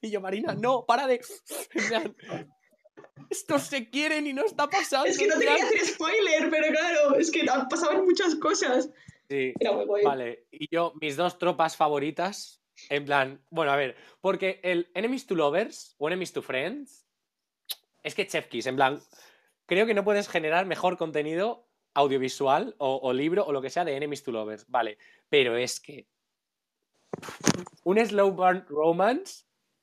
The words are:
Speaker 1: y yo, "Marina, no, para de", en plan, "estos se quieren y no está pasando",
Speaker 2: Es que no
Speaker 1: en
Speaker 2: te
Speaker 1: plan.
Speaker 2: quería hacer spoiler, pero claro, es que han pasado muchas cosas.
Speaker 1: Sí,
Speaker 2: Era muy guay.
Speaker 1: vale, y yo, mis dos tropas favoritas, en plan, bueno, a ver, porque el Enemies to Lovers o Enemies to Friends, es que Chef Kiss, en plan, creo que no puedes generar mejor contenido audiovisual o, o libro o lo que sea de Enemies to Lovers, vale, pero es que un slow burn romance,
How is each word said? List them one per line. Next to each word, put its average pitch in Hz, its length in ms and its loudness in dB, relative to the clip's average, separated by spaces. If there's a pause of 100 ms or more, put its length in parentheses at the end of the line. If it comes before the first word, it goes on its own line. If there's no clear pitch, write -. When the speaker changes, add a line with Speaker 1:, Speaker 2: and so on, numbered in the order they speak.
Speaker 1:
y 220 100 -6
yo, 202 100 -2
"Marina, 208 340 -4
no, 240 300 0
para 247 220 2
de", 247 140 2 (520)
en 208 140 -4
plan, 220 280 -4 (1120)
"estos 285 340 -2
se 233 260 -6
quieren 302 380 -2
y 277 60 -6
no 277 120 -2
está 294 240 0
pasando", 311 380 0
Speaker 2:
Es - 100 0
que 415 100 2
no - 80 4
Speaker 1:
en - 40 0
Speaker 2:
te 453 60 4
Speaker 1:
plan. 294 120 4
Speaker 2:
quería 494 120 2
hacer 392 180 2
spoiler, 330 640 2
pero 302 200 2
claro, 302 480 2
es - 140 2
que 294 180 0
han 262 200 0
pasado 339 340 2
muchas 359 320 4
cosas. 302 540 0 (400)
Speaker 1:
Sí, 131 300 -2
Speaker 2:
Era 214 140 0
muy 104 120 -2
guay. 202 180 0
Speaker 1:
vale, 127 480 -2
y 156 220 -10
yo, 165 260 0
mis 147 160 -4
dos 175 220 -2
tropas 170 400 0
favoritas, 156 840 -2 (280)
en 147 160 -2
plan, 139 460 0
bueno, 160 200 0
a 139 40 4
ver, 135 200 -2 (260)
porque 185 420 -2
el 175 320 -2
Enemies 240 320 -4
to 190 80 -2
Lovers 160 600 0
o 147 100 -2
Enemies 180 260 -4
to 135 80 -4
Friends, 180 640 -8 (960)
es 151 140 -8
que 196 100 -2
Chef 156 220 -4
Kiss, 117 180 -6
en 127 100 -2
plan, 139 240 2 (680)
creo 190 180 2
que 226 80 0
no 196 100 2
puedes 202 260 2
generar 170 360 0
mejor 180 320 -2
contenido 160 720 -4 (260)
audiovisual 139 840 2
o, 135 240 0
o 127 100 0
libro 165 320 0
o 151 60 -4
lo 135 100 -2
que 131 80 -6
sea 175 160 -2
de 143 120 -2
Enemies 147 260 -6
to 131 80 -6
Lovers, 107 360 -6
vale, 113 300 -2 (320)
pero 123 280 4
es 123 220 -4
que 139 280 -18 (1800)
un 202 200 4
slow 202 280 4
burn 185 360 2
romance, 180 760 0 (400)